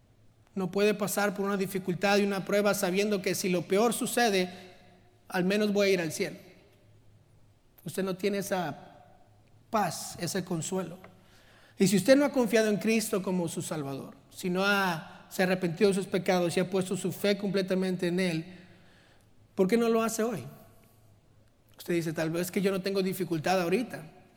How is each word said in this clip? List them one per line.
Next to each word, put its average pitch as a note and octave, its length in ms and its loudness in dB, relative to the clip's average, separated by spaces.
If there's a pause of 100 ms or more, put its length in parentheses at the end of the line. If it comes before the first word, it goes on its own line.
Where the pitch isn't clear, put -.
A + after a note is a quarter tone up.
(540)
No F#3 160 -4
puede G#3 220 2
pasar G3+ 420 -2
por G3 120 -4
una G3+ 100 0
dificultad F#3+ 640 0
y G3+ 60 4
una G3+ 200 -2
prueba G3+ 300 2
sabiendo G3 480 0
que F#3 120 -2
si - 140 -2
lo F3+ 140 0
peor G#3+ 320 2
sucede, G3+ 560 0 (760)
al F3+ 160 -2
menos G#3 280 2
voy G3+ 160 4
a F#3+ 40 4
ir F3+ 100 2
al D#3+ 100 -6
cielo. E3 240 -6 (1500)
Usted F3 180 -6
no F#3 140 -4
tiene G3+ 220 -2
esa F#3 400 -4 (920)
paz, F#3+ 480 -2
ese F3 260 -4
consuelo. F3+ 540 -6 (800)
Y G3 100 6
si G3+ 80 4
usted F#3+ 180 6
no C#4+ 120 6
ha C#4 60 -4
confiado A3+ 360 4
en G#3+ 80 2
Cristo G#3+ 460 0
como F#3 260 -2
su E3 140 -6
Salvador, C#3 520 -8 (140)
si - 220 -6
no F#3+ 160 2
ha, F#3+ 640 0
se - 120 -2
ha F#3 40 4
arrepentido F#3 420 2
de G3 60 4
sus F#3+ 120 -2
pecados F3+ 500 0
y F#3+ 40 4
ha F3+ 80 0
puesto F#3+ 260 -2
su F#3 160 -2
fe G3+ 280 0
completamente F#3 680 0
en F3 120 0
Él, E3 240 0 (1120)
¿por F#3+ 120 4
qué A3+ 120 4
no A#3 100 2
lo A3+ 140 2
hace A3 200 -2
hoy? G#3+ 220 -4 (1300)
Usted - 160 -4
dice: E3 180 -2
"Tal D#3+ 160 -2
vez F3 220 -2
que G#3+ 100 -2
yo F#3+ 100 2
no F#3+ 120 -2
tengo G3 200 -2
dificultad F3+ 600 0
ahorita". F#3 400 -2 (340)